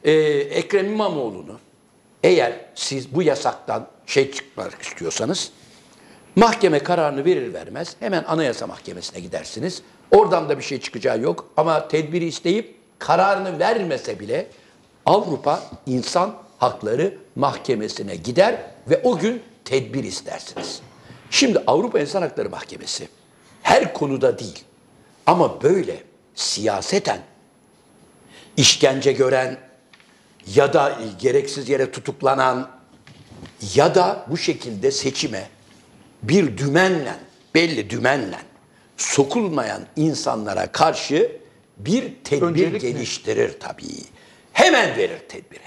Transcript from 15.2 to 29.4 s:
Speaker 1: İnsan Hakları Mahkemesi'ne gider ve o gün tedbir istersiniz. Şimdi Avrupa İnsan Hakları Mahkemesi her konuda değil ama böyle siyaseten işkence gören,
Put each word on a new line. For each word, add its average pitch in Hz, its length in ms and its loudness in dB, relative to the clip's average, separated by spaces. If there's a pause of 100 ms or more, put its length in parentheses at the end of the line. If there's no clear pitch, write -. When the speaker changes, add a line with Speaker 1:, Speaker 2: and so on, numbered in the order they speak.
Speaker 1:
İnsan 175 480 -2 (240)
Hakları 123 560 0 (220)
Mahkemesi'ne 107 800 -4
gider 143 400 2 (340)
ve 160 140 4
o 247 140 2
gün 226 240 -2 (220)
tedbir 127 400 -2
istersiniz. - 760 -12 (500)
Şimdi 233 360 4
Avrupa 165 340 2
İnsan 165 220 -2
Hakları - 280 -4
Mahkemesi - 580 -12 (540)
her - 320 4
konuda 131 440 0
değil 110 260 -12 (640)
ama 160 360 4
böyle 139 400 2 (320)
siyaseten 104 840 -2 (1400)
işkence 135 560 4
gören, 131 440 2 (1000)